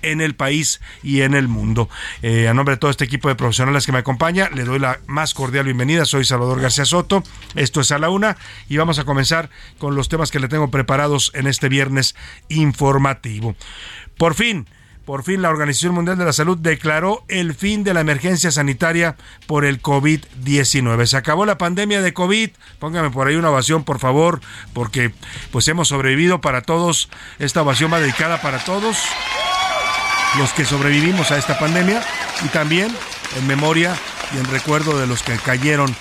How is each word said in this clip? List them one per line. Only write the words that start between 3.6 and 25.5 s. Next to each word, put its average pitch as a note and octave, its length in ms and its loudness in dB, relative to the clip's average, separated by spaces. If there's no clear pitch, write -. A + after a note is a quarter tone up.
que C3+ 60 0
me C3 60 2
acompaña, E3 540 0
le C3 120 -4
doy C3 160 0
la C3 260 0
más D3 280 -4
cordial C3+ 320 -2
bienvenida. C3+ 380 2
Soy C3+ 200 2
Salvador B2+ 360 0
García C3 240 0
Soto. F3 380 2
Esto D3 260 0
es C3+ 120 2
A C#3+ 60 0
la D#3+ 120 2
Una G3+ 260 2
y C#3+ 80 -2
vamos D#3+ 220 2
a D3 60 -4
comenzar C#3+ 460 0
con C#3+ 160 -2
los C3+ 140 0
temas D#3+ 240 0
que C#3+ 80 -2
le C3 80 -2
tengo D3+ 220 0
preparados C#3 640 2
en C3+ 120 -2
este C#3 220 0
viernes C3+ 480 2
informativo. C3+ 1040 2
Por D#3+ 180 4
fin, G3+ 320 -2
por C#3 180 -6
fin F#3+ 180 -2
la F3 100 2
Organización D3+ 440 0
Mundial F3 240 0
de F3+ 60 0
la D#3+ 80 2
Salud E3 260 0
declaró D#3+ 680 0
el F3 260 -2
fin G#3 300 -2
de G3 100 0
la E3 60 2
emergencia D#3 500 0
sanitaria D#3 640 0
por D3 180 0
el C#3 160 0
covid D3 400 2
diecinueve. B2+ 680 2
Se C3+ 100 2
acabó D#3 300 2
la G3+ 120 0
pandemia G3 440 0
de F3+ 100 2
covid. G3+ 380 0
Póngame D#3+ 300 -2
por C3+ 180 0
ahí D3+ 80 2
una E3 140 2
ovación, C#3+ 340 2
por C3+ 160 -2
favor, C#3+ 400 2
porque, A#2+ 400 -2